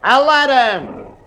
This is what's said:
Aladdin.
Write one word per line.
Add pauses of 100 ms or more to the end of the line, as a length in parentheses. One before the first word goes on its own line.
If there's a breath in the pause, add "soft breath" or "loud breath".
Aladdin. (200)